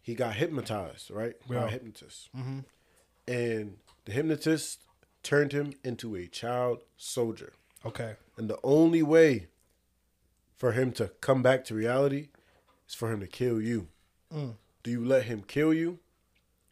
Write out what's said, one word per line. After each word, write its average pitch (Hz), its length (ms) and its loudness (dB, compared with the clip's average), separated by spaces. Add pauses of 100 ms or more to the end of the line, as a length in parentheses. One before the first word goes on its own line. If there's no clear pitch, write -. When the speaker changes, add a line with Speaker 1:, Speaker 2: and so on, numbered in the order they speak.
Speaker 1:
He 120 140 -8
got 113 200 -2
hypnotized, 107 760 -4
right? 113 240 -6 (140)
By 123 80 -6
Speaker 2:
Yeah. 117 100 -2
Speaker 1:
a - 20 -4
hypnotist. - 680 -12
Speaker 2:
Mm-hmm. 131 220 -8 (720)
Speaker 1:
And 113 480 -4 (300)
the 101 60 -10
hypnotist 156 680 -2 (420)
turned 143 300 2
him 143 220 -4 (100)
into 113 320 -6
a 87 100 -8
child 123 540 -4 (160)
soldier. - 560 -6 (340)
Speaker 2:
Okay. 117 280 -8 (220)
Speaker 1:
And 110 140 -6
the 104 140 -4
only 160 380 6
way 147 440 6 (1120)
for 123 160 0
him 127 200 2
to 107 160 -4 (120)
come 131 220 2
back 131 240 4
to 113 80 -8
reality 135 540 0 (600)
is - 60 -14
for 113 180 -4
him 107 80 -4
to 95 80 -10
kill 120 320 0
you. 110 260 -2 (480)
Speaker 2:
Mm. 139 200 -6 (280)
Speaker 1:
Do 117 80 -6
you 120 140 -2
let 127 200 4
him 107 220 -6
kill 156 260 2
you, 170 280 -2 (720)